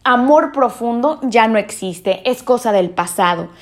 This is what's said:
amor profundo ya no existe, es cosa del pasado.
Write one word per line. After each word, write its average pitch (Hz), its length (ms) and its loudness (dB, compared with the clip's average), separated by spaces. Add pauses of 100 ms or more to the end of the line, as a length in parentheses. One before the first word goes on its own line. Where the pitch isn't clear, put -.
amor 277 480 4
profundo 240 720 -2
ya 226 240 2
no 220 100 0
existe, 190 720 -4
es 247 140 -4
cosa 254 300 0
del 180 180 2
pasado. 175 580 -2 (140)